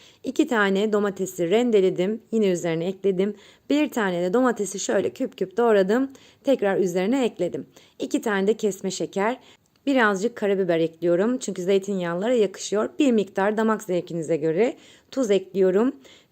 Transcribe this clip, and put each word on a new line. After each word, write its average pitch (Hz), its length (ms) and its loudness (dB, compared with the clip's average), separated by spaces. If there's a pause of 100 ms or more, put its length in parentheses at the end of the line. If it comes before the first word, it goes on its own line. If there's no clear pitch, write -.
(240)
İki 277 220 0
tane 202 460 0
domatesi 196 580 -2
rendeledim, 202 720 2 (100)
yine 214 180 2
üzerine 165 360 -2
ekledim. 190 480 -2 (360)
Bir 294 200 0
tane 185 320 -2
de 180 100 -2
domatesi 233 460 0
şöyle 196 320 -2
küp - 260 -8
küp 185 200 -6
doğradım, 226 540 2 (340)
tekrar 202 340 2
üzerine 185 460 0
ekledim. 175 420 -4 (320)
İki - 220 -4
tane 196 260 0
de 196 80 2
kesme 196 360 -4
şeker, 196 480 -4 (480)
birazcık 233 500 2
karabiber 190 420 0
ekliyorum 175 600 0
çünkü 185 240 -8
zeytinyağlılara 190 720 -2
yakışıyor. 202 540 -2 (100)
Bir 277 140 4
miktar 202 440 0
damak 220 260 0
zevkinize 165 540 -2
göre 160 400 0 (340)
tuz 247 200 -2
ekliyorum 190 600 2 (400)